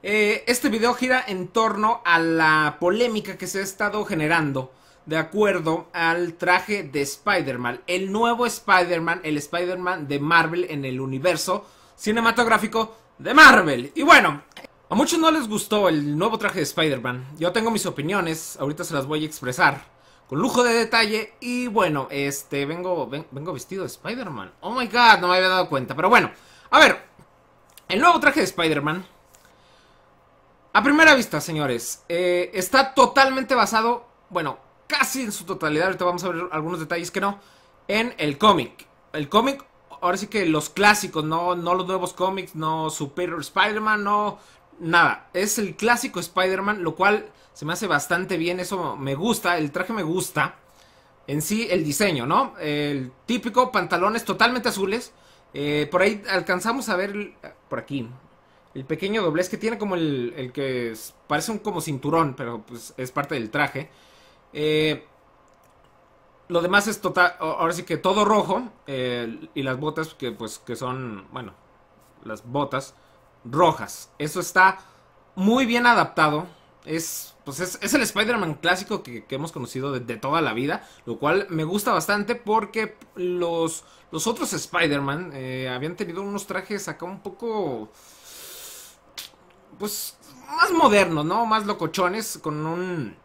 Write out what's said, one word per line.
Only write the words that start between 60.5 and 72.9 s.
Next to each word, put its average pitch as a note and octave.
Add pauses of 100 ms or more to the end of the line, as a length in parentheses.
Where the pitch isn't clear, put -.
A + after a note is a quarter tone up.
que B2+
es, - (140)
parece D#3
un G#3
como F#3
cinturón, D3
pero A#2
pues -
es B2+
parte D3
del A2+
traje. D3 (640)
Eh, D#3 (1400)
lo F3
demás G3+
es G3+
total, F3
o-, F3
ahora E3
sí F3
que E3
todo G3
rojo, G3+ (160)
eh, B2
y C#3+
las C3
botas D#3
que, A#2+
pues, G#2+
que -
son, B2
bueno, B2 (720)
las A2
botas C3+ (480)